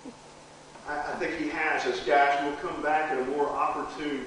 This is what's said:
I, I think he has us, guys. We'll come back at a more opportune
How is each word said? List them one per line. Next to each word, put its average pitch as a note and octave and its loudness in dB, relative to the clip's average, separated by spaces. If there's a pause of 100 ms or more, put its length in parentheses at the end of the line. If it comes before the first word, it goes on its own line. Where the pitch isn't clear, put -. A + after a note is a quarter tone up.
(880)
I, - -4
I - -6
think D#3+ -2
he D3+ -2
has D#3 0
us, B2 0
guys. C#3+ 6
We'll D3 -4
come D3+ -6
back D3 2
at C3 0
a B2+ 0
more C#3+ 2
opportune D3 -2